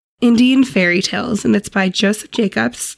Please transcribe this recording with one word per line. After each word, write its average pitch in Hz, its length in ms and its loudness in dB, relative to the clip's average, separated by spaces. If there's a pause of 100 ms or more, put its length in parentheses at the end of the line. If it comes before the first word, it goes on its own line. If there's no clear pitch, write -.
(220)
Indian 247 420 4
Fairy 180 380 0
Tales, 220 420 -4
and 226 120 2
it's 202 120 -2
by 190 220 -2
Joseph 202 420 -2
Jacobs. 226 640 -4